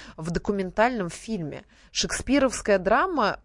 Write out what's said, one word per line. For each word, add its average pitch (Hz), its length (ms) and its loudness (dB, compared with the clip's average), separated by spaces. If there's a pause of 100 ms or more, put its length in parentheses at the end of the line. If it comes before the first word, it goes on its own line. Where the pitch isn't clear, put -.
(180)
в 160 140 -6
документальном 202 800 0
фильме. 165 540 -8 (280)
Шекспировская 240 880 0
драма 226 640 2